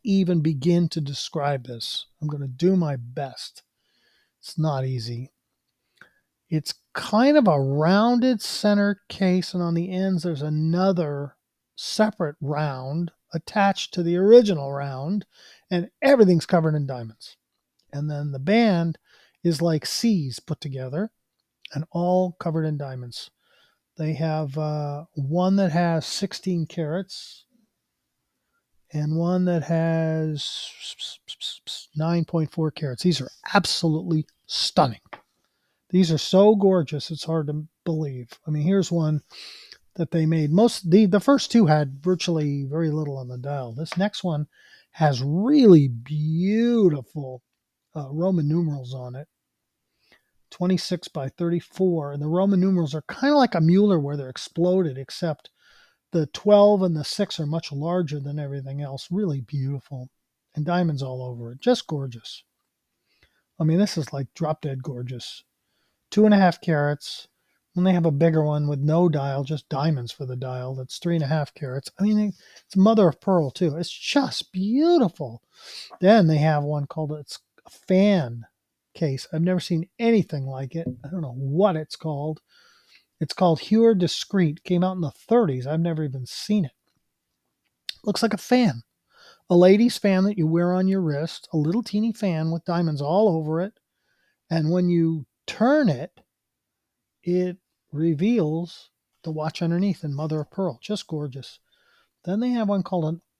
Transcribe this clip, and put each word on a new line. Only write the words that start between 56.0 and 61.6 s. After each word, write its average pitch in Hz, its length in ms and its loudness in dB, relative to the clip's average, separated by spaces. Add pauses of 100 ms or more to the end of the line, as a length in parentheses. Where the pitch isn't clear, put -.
the 160 160 0
twelve 208 560 6
and 175 140 0
the 147 80 -4
six - 340 -6
are 156 80 -4
much 160 240 -4
larger 151 480 -4
than 143 220 -8
everything 139 400 -8
else. 135 320 -10
Really 170 300 -2
beautiful. 135 680 -8 (460)
And 151 80 -4
diamonds 165 400 0
all 127 180 -8
over 120 300 -10
it. 131 80 -18